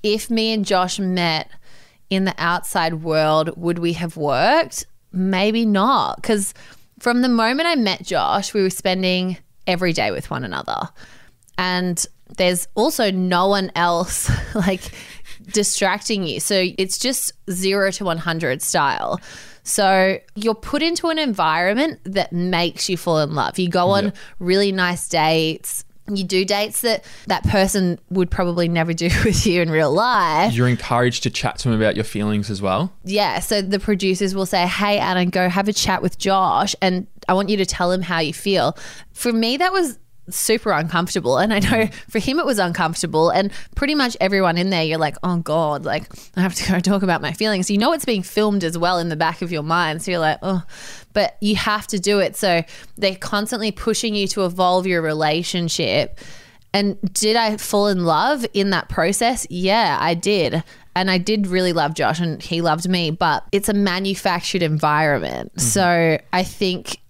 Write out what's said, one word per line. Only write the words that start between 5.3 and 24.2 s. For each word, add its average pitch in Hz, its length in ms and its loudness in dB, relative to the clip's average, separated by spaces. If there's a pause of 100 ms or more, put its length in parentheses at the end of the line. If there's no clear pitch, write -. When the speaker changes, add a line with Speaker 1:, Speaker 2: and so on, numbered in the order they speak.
Speaker 1:
not, 202 580 2
'cause 208 300 0 (460)
from 240 240 2
the 262 60 2
moment 247 400 2
I 330 80 2
met 208 260 0
Josh, 147 520 0
we 202 80 2
were 190 80 2
spending 185 680 0 (300)
every 180 260 0
day 107 180 0
with - 200 -6
one 127 140 -4
another. 73 440 -6 (720)
And 180 460 -2 (340)
there's 180 360 2
also 233 360 2
no 185 380 2
one 196 280 0
else, 175 540 0 (140)
<laughs> - 100 -12
like, 190 280 0 (720)
distracting 202 760 0
you. 131 140 -4
So 185 280 0 (100)
it's 190 200 -2
just - 340 -2 (180)
zero 190 420 0
to 202 120 -8
one 165 140 -2
hundred 160 440 -2
style. 139 580 0 (440)
So 190 540 2 (160)
you're 214 200 0
put 285 280 -4
into 339 260 0
an 320 100 0
environment 208 880 0
that 190 280 -2
makes 175 560 -2
you 180 80 -2
fall 165 240 0
in 151 140 -2
love. 117 240 -2
You 180 100 0
go 180 220 2
on 202 160 2
Speaker 2:
Yeah. 196 40 0 (280)